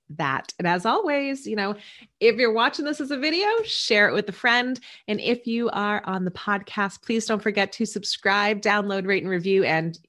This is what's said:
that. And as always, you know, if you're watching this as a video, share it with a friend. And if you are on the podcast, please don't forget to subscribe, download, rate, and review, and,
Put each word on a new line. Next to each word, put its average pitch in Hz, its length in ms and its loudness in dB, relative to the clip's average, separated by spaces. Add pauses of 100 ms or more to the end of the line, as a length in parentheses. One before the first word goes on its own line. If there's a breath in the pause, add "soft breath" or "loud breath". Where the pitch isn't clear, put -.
(120)
that. 143 480 -4
And 180 60 -2
as 175 200 2
always, 277 600 -2
you 208 120 -4
know, 202 180 -2 (460 loud breath)
if 220 160 6
you're 233 160 2
watching 254 320 0
this 294 160 -4
as 269 100 -4
a 285 60 -2
video, 320 300 0 (180)
share 208 420 2
it 120 60 2
with 202 160 0
a - 20 -6
friend. 247 480 0 (300 loud breath)
And 208 100 0
if 240 260 -2
you 233 260 -2
are 208 340 -2
on 190 180 -2
the 180 80 -2
podcast, 202 680 -4
please 226 240 -2
don't 214 180 -2
forget 202 300 0
to 226 120 -2
subscribe, 208 760 0
download, 202 460 0
rate, 196 160 2
and 185 60 -4
review, 190 360 2
and, 160 440 0